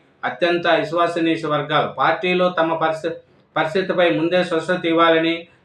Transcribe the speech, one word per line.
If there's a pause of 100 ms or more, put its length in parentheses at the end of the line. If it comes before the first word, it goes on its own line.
(240)
అత్యంత
విశ్వసనీయ
వర్గాలు.
పార్టీలో
తమ
పరిస్థి-, (440)
పరిస్థితిపై
ముందే
స్పష్టత
ఇవ్వాలని, (160)